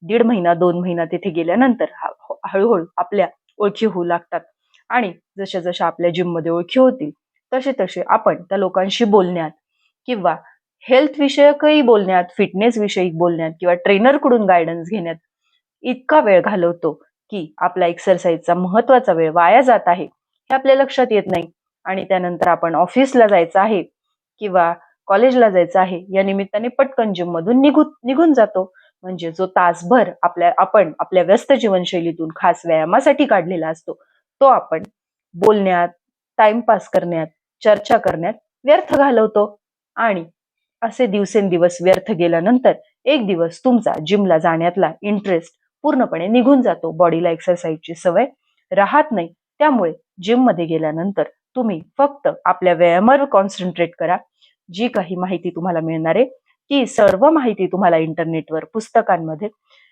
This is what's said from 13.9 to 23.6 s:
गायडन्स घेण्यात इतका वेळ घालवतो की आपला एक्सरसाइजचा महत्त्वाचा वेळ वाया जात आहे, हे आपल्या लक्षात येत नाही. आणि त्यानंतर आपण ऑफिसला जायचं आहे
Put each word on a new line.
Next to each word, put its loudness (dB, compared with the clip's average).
गायडन्स 0
घेण्यात -6
इतका 0
वेळ 4
घालवतो -4
की -10
आपला -2
एक्सरसाइजचा -2
महत्त्वाचा 2
वेळ 0
वाया 4
जात 4
आहे, 0
हे -12
आपल्या 2
लक्षात 0
येत 2
नाही. -6
आणि -6
त्यानंतर -2
आपण 0
ऑफिसला 2
जायचं 2
आहे 0